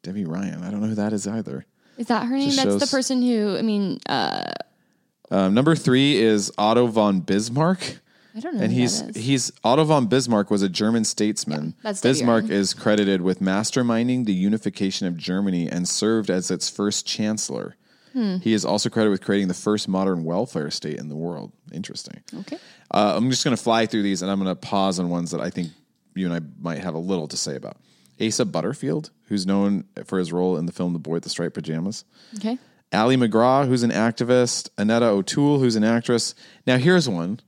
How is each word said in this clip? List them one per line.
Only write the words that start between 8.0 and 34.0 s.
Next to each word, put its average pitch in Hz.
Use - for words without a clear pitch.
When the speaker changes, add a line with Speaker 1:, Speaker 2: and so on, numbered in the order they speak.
Speaker 2:
I 220
don't 320
know 208
Speaker 1:
And 110
Speaker 2:
who 123
Speaker 1:
he's, 120
Speaker 2:
that -
is. 113
Speaker 1:
he's, 131
Otto 135
von 151
Bismarck 117
was 101
a 98
German 110
statesman. 80
Speaker 2:
Yeah, -
that's 214
Debbie 127
Speaker 1:
Bismarck 117
Speaker 2:
Ryan. 107
Speaker 1:
is 98
credited 101
with 92
masterminding 117
the 104
unification 98
of 87
Germany 90
and 87
served 107
as 90
its -
first -
chancellor. 107
Speaker 2:
Hmm. 208
Speaker 1:
He 175
is 104
also 104
credited 107
with 92
creating 101
the 90
first 107
modern 95
welfare 82
state -
in 76
the 73
world. 80
Interesting. -
Speaker 2:
Okay. 294
Speaker 1:
Uh, 101
I'm 120
just 123
gonna 123
fly 113
through 107
these, 95
and 95
I'm 98
gonna 92
pause 95
on 87
ones 85
that 76
I 87
think 82
you 92
and -
I 82
might 82
have 85
a 80
little 87
to -
say 71
about. -
Asa 110
Butterfield, 104
who's 98
known 101
for 95
his 85
role 90
in 85
the 87
film 90
The 82
Boy 76
with 85
the -
Striped 85
Pajamas. 82
Speaker 2:
Okay. 220
Speaker 1:
Ali 120
MacGraw, 123
who's 123
an 117
activist. 120